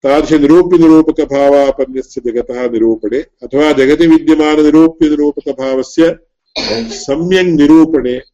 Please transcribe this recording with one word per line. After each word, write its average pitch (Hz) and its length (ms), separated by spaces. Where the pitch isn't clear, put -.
तादृशनिरूप्यनिरूपकभावापन्नस्य 143 2250
जगतः 120 440
निरूपणे 113 480
अथवा 147 540
जगति 147 360
विद्यमाननिरूप्यनिरूपकभावस्य 151 2000
सम्यक् 180 580
निरूपणे 147 760